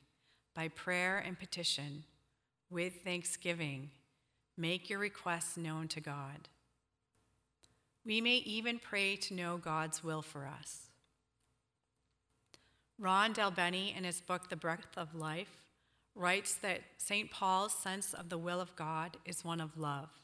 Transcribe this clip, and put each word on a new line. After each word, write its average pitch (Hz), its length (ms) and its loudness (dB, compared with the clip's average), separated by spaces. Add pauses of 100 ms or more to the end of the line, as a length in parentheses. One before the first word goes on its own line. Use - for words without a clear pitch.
(540)
by 160 160 -2
prayer 180 500 2
and 180 180 -4
petition, 151 680 -2 (640)
with 180 340 -2
thanksgiving, 165 880 -2 (640)
make 175 340 0
your 202 100 -2
requests 180 580 -2
known 160 320 -2
to 160 100 -6
God." 143 480 -8 (1600)
We 220 160 2
may 240 160 6
even 226 420 -2
pray 196 380 0
to 196 160 -4
know 175 240 0
God's 160 460 -2
will 156 180 -2
for 139 260 -8
us. - 420 -10 (2000)
Ron 202 360 6
Del 208 180 6
Bene, 180 420 2
in 185 120 -4
his 175 160 -2
book, 180 280 -2
The 185 60 -4
Breath 160 420 -4
of 165 160 -4
Life, 160 480 -4 (540)
writes 185 400 4
that - 260 0 (160)
Saint 208 320 0
Paul's 190 480 4
sense 196 360 -2
of 170 160 -6
the 180 80 0
will 175 240 0
of 180 140 -6
God 160 500 -2
is - 180 -4
one 165 180 -2
of 156 160 -6
love. 147 320 -2 (140)